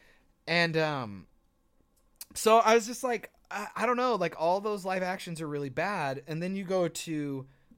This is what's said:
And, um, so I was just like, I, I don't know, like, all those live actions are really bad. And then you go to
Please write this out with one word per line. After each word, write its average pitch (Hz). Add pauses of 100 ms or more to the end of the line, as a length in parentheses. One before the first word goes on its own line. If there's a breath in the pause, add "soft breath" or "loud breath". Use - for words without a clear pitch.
(480 soft breath)
And, 165
um, 127 (1040)
so 220
I 220
was 226
just 240
like, 240 (200)
I, 202
I 214
don't 247
know, 247
like, 170
all 175
those 208
live 185
actions 180
are 160
really 143
bad. 147
And 160
then 185
you 196
go 180
to 147 (320 soft breath)